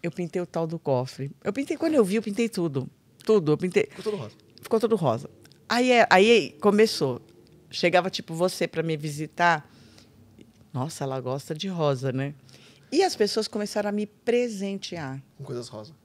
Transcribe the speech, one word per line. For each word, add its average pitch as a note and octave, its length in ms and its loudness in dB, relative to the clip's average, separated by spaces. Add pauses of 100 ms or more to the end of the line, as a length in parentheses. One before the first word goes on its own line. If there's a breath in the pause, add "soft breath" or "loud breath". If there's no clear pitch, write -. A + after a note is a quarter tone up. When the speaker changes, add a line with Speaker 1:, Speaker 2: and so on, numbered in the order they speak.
Speaker 1:
Eu E3+ 100 -6
pintei F3+ 300 -6
o F3 60 -6
tal E3 180 -4
do E3 140 -6
cofre. C3 500 -2 (140)
Eu G3+ 100 -4
pintei, C#4+ 240 -4
quando D#4+ 160 0
eu B3+ 100 6
vi, F#3+ 120 0
eu A3+ 80 0
pintei A3+ 260 -2
tudo. D#3 400 -4 (340)
Tudo, F3+ 280 4
eu D3+ 60 4
pintei. F3+ 260 0
Speaker 2:
Ficou - 280 -10
todo G3+ 60 -6
rosa. A2 140 -10 (300)
Speaker 1:
Ficou - 180 0
todo A3+ 160 2
rosa. C#3+ 340 0 (380)
Aí B3 240 2
é, A#3 180 6
aí F#3+ 500 6
começou. G3+ 640 2 (480)
Chegava, F3 400 2
tipo, - 240 -10
você F3 340 -2
pra D#3+ 140 -6
me D#3+ 160 -4
visitar. D3+ 720 -2 (1040 soft breath)
"Nossa, C#3+ 300 -6
ela C3+ 160 -6
gosta C3 340 -8
de D#3 140 -8
rosa, C#3+ 440 -2
né?" C#3 220 -4 (580 loud breath)
E E4 120 2
as F4+ 120 0
pessoas G#3+ 320 0
começaram G#3 420 -4
a - 20 -4
me G#3 160 -2
presentear. G3 1120 -4 (160)
Speaker 2:
Com C#3 60 -14
coisas B2 240 -10
rosa. G#2+ 260 -16 (120)